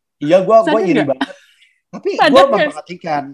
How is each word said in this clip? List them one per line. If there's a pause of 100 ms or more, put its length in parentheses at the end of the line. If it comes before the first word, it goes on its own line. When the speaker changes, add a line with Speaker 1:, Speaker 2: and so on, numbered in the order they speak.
(180)
Speaker 1:
Iya,
gua,
gua
Speaker 2:
Sadar
Speaker 1:
iri
Speaker 2:
gak?
Speaker 1:
banget. (580)
Tapi
Speaker 2:
Sadar
Speaker 1:
gua
Speaker 2:
gak? (100)
Speaker 1:
memperhatikan. (120)